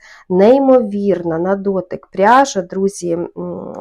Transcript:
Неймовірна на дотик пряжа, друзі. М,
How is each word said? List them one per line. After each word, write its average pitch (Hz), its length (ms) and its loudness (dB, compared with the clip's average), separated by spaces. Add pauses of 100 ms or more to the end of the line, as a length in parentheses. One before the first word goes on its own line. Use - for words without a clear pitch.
(280)
Неймовірна 202 1080 2
на 185 180 -2
дотик 190 500 -6
пряжа, 233 560 2
друзі. 190 500 -4
М, 175 680 -10